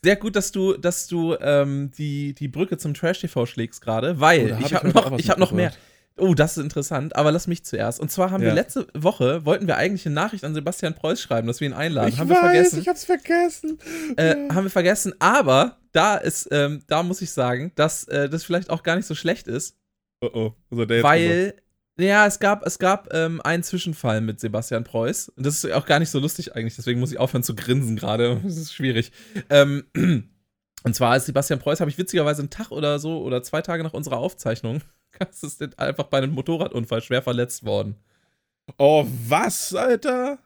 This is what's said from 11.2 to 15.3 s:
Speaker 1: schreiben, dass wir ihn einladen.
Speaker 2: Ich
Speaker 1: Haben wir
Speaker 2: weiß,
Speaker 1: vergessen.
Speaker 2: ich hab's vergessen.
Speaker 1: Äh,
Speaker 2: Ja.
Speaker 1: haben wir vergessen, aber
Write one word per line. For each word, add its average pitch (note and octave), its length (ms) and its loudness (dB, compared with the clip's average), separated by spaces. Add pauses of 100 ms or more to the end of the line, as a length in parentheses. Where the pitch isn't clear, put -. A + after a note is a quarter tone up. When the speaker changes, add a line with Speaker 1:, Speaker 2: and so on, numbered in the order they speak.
Speaker 1:
schreiben, A2+ 260 -2
dass A#2+ 140 -4
wir D3 60 -2
ihn C3 60 -4
einladen. D3 360 0
Speaker 2:
Ich B2 100 -2
Speaker 1:
Haben - 100 -2
wir F4+ 60 6
Speaker 2:
weiß, F4+ 60 6 (100)
Speaker 1:
vergessen. F4+ 300 4
Speaker 2:
ich - 80 -4
hab's - 160 -4
vergessen. E4 760 -2 (380)
Speaker 1:
Äh, D#3+ 300 2
Speaker 2:
Ja. D#3+ 80 -4
Speaker 1:
haben G3 100 2
wir F#3+ 60 -4
vergessen, F#3 480 2
aber F#3+ 580 4 (160)